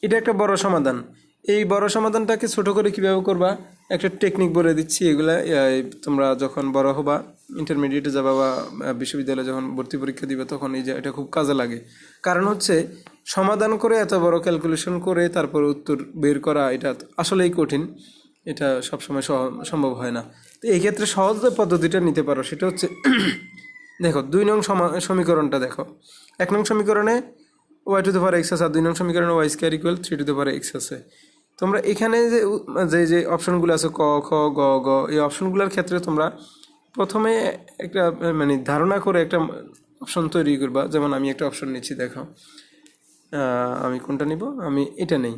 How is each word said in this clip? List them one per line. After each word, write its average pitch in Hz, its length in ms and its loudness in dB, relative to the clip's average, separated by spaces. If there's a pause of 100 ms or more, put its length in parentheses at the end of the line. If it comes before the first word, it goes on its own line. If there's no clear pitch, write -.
এটা 214 160 2
একটা 226 160 2
বড় 196 240 2
সমাধান। 143 460 2 (400)
এই 208 220 2
বড় 202 240 2
সমাধানটাকে 220 580 0
ছোট 202 220 0
করে 202 220 2
কীভাবে 190 320 0
করবা, 190 340 2 (320)
একটা 185 200 0
টেকনিক 185 440 0
বলে 165 200 4
দিচ্ছি। 156 360 0
এগুলা, 156 320 2
এই, 135 420 2 (200)
তোমরা 135 320 2
যখন 135 360 -4
বড় 135 200 2
হবা, 143 320 -2 (340)
ইন্টারমিডিয়েটে 143 540 -2
যাবা 135 220 2
বা, 135 200 2
আহ, - 400 -6
বিশ্ববিদ্যালয়ে 131 520 -4
যখন 131 300 -6
ভর্তি 131 220 -6
পরীক্ষা 135 300 -6
দিবে, 131 180 -6
তখন 135 300 -6
এই 131 60 -4
যে 131 100 -4
এটা 135 200 -6
খুব 135 140 -8
কাজে 143 280 0
লাগে। 120 260 -2 (440)
কারণ 180 240 2
হচ্ছে 190 400 0 (380)
সমাধান 208 520 0
করে, 220 200 2
এত 208 160 0
বড় 170 260 4
ক্যালকুলেশন 165 600 -2
করে 175 300 2
তারপর 156 340 0
উত্তর 147 340 0 (180)
বের 147 240 2
করা, 147 320 2
এটা 131 240 -2 (220)
আসলেই 180 400 2
কঠিন, 151 380 -2 (500)
এটা 135 360 -2
সবসময় 139 400 -6
সহ-, 131 420 -4
সম্ভব 139 300 -2
হয় 120 180 -6
না। 117 100 -6 (400)
তো 220 60 -4
এই 190 120 4
ক্ষেত্রে 208 260 0
সহজ 202 360 2
যে 247 160 6
পদ্ধতিটা 175 420 2
নিতে 156 240 2
পারো, 135 200 -2
সেটা 156 240 -4
হচ্ছে 185 200 -2 (600)
<clears throat> - 560 -16
দেখো, 151 180 2
দুই 160 240 2
নং 214 160 4
সমা-, 180 380 0
সমীকরণটা 165 600 2
দেখো। 127 260 -6 (540)
এক 180 140 0
নং 208 100 2
সমীকরণে 214 580 2 (680)
y 196 140 2
to 175 60 2
the 190 120 2
power 175 240 4
x 170 100 -2
আছে, 170 100 2
আর 165 60 2
দুই 160 120 2
নং 165 120 2
সমীকরণে 170 400 0
ওয়াই 156 160 4
স্কয়ার 156 240 -2
equal 160 220 -2
three 175 220 -6
to 143 80 -2
the 143 120 0
power 139 240 -2
x - 160 -8
আছে। 123 260 -10 (560)
তোমরা 196 200 0
এখানে 226 500 2
যে 226 160 4
উ-, 190 460 -2
যে, 170 160 4
যে 170 180 4
অপশনগুলো 170 480 0
আছে 160 140 0
ক, 147 380 2
খ, - 80 -2
গ, 151 260 2 (280)
গ, 135 220 2
এই 151 100 2
অপশনগুলোর 185 500 0
ক্ষেত্রে 180 300 -2
তোমরা 160 320 0 (640)
প্রথমে 220 640 0 (200)
একটা, 175 340 0 (220)
মানে, 143 240 2
ধারণা 151 420 0
করে 180 220 2
একটা 170 160 0 (640)
অপশন 165 280 -4
তৈরি 147 280 2
করবা। 135 300 -2
যেমন 147 260 0
আমি 135 160 -2
একটা 139 180 -4
অপশন 139 220 -8
নিচ্ছি, 131 260 -8
দেখো, 127 240 -8
আহ, - 1700 -6
আমি 127 140 -2
কোনটা 139 260 -4
নিব? 214 340 -6
আমি 139 260 -2 (120)
এটা 170 200 -2
নেই 120 200 -4